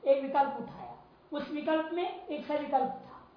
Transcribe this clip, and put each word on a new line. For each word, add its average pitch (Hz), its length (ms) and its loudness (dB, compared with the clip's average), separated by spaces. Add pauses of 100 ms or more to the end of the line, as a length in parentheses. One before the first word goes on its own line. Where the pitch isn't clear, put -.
एक 269 180 6
विकल्प 269 360 2
उठाया, - 360 -10 (360)
उस - 200 -4
विकल्प 311 420 2
में 359 340 -4
एक - 180 -6
सविकल्प 277 440 2 (120)
था - 200 -18 (160)